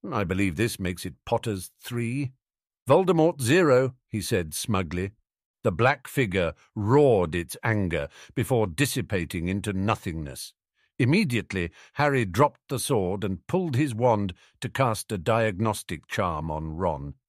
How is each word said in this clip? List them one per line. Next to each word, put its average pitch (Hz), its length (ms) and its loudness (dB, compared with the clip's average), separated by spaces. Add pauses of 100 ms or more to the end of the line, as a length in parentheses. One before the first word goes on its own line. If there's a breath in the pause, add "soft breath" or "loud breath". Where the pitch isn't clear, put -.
(100)
"I 113 140 0
believe 92 320 0
this 113 220 -2
makes 90 280 -6
it - 180 -14
Potter's 107 540 -4
three." 123 540 -6 (540)
"Voldemort 165 540 4
zero," 135 540 4 (140)
he 110 120 -4
said 87 340 -2
smugly. 92 580 -2 (500)
The 113 80 2
black 120 380 2
figure 92 460 0 (200 soft breath)
roared 107 640 4
its 87 260 -6
anger 90 460 0 (260 loud breath)
before 120 320 0
dissipating 90 800 -4
into 98 260 -4
nothingness. 92 840 -4 (440)
Immediately, 117 720 0 (220 loud breath)
Harry 139 320 0
dropped 104 440 0
the 127 120 -4
sword 98 420 0
and 95 240 -6
pulled 170 300 -2
his 135 180 0
wand 107 400 2 (260 soft breath)
to 123 80 -8
cast 117 440 0
a 104 60 -4
diagnostic 107 920 -2
charm 80 420 -2
on 78 260 -6
Ron. 73 380 -4 (140)